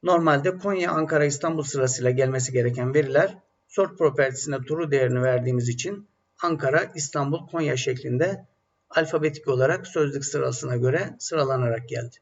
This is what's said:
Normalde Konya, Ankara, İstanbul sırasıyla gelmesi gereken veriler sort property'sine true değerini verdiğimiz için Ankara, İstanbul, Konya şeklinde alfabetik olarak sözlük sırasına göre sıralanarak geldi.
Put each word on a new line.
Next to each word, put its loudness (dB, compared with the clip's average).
Normalde 4
Konya, -2
Ankara, 2
İstanbul -2
sırasıyla 0
gelmesi 0
gereken 0
veriler 2
sort 0
property'sine 0
true -4
değerini 2
verdiğimiz 2
için -6
Ankara, 0
İstanbul, -4
Konya -2
şeklinde -2
alfabetik 0
olarak 2
sözlük -2
sırasına -4
göre 0
sıralanarak -2
geldi. -8